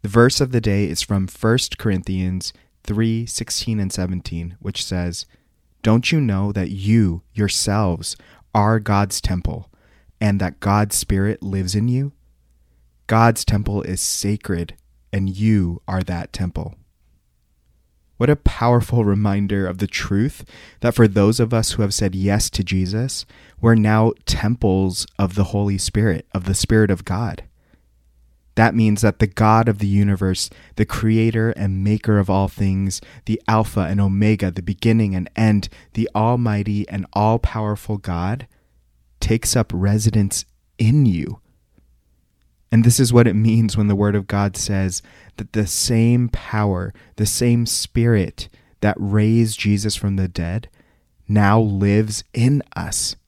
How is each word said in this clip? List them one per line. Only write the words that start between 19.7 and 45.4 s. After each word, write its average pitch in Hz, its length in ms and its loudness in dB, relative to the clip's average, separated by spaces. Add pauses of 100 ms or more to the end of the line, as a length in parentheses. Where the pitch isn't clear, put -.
the 101 80 -2
truth - 580 -4 (360)
that 120 160 0
for 113 120 6
those 104 320 2
of 117 140 0
us 113 200 -2
who 110 100 0
have 101 100 -2
said 95 220 -2
yes 98 340 0
to - 140 -4
Jesus, 95 640 -4 (340)
we're 117 140 6
now 110 380 4 (120)
temples 95 800 0 (140)
of 92 160 0
the 101 80 2
Holy 101 340 -2
Spirit, 104 560 -2
of 92 120 -6
the 95 100 -2
Spirit 110 340 2
of 92 160 -2
God. 98 380 -6 (1120)
That 110 200 2
means 107 260 2
that 104 180 0
the 107 80 2
God 113 420 2
of 104 80 -2
the 104 100 -4
universe, 98 600 0 (260)
the 107 100 0
creator 113 680 0
and 98 340 -4
maker 107 340 2
of 95 100 0
all 95 200 0
things, 98 500 -2 (260)
the 110 220 -4
Alpha 110 320 0
and 98 220 0
Omega, 98 500 2
the 90 100 -8
beginning 104 540 0
and 92 220 -4
end, 107 320 2 (240)
the 113 200 -2
almighty 107 760 0
and 98 240 -6
all-powerful 107 840 0
God, 95 500 -6 (760)
takes - 340 0
up 117 180 0
residence 101 720 0 (340)
in 123 280 4
you. 90 340 -2 (1300)
And 113 100 6
this 120 160 4
is 120 140 2
what 120 120 8
it 101 100 0
means 110 420 2
when 107 100 2
the 101 80 2
Word 104 200 0
of 98 120 -2
God 101 300 -2
says 95 440 -4 (360)
that 107 160 -12